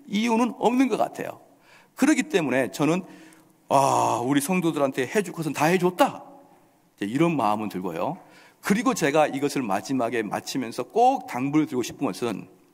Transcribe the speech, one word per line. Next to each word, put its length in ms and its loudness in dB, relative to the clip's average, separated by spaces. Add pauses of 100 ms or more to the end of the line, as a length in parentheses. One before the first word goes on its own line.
이유는 500 0
없는 300 2
것 80 -2
같아요. 440 -6 (540)
그렇기 300 4
때문에 480 0
저는, 300 0 (640)
"아, 560 4
우리 160 2
성도들한테 680 0
해줄 260 -2
것은 200 -6
다 140 0
해줬다." 580 2 (720)
이제 100 -4
이런 300 2
마음은 320 0
들고요. 500 -6 (420)
그리고 340 0
제가 340 2
이것을 340 -2
마지막에 600 -2
마치면서 640 -6
꼭 420 2
당부를 400 0
드리고 160 -2
싶은 240 -6
것은 420 -4 (240)